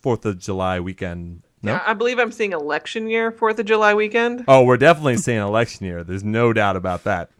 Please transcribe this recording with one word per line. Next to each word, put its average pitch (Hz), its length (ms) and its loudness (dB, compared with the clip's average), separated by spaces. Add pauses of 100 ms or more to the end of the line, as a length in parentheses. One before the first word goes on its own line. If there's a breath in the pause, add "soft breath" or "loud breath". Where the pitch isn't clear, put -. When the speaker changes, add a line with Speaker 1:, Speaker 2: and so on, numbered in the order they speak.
Speaker 1:
fourth 120 240 -2
of 98 140 -4
July 92 400 -4
weekend. 87 640 -10 (200)
No? 101 100 -4
Speaker 2:
Yeah, 180 140 -4
I 220 80 -2
believe 240 240 -2
I'm 226 120 0
seeing 214 220 -4
election 156 560 -6
year, 226 220 -2
fourth 220 260 -2
of 226 80 -4
July 214 300 4
weekend. 233 520 -2
Speaker 1:
Oh, 135 160 8
we're 123 140 6
definitely 147 400 4
seeing 113 220 -2
election 104 480 -2
year. 85 160 -8
There's 92 200 -6
no 113 300 2
doubt 104 220 2
about 90 300 -4
that. 90 340 -4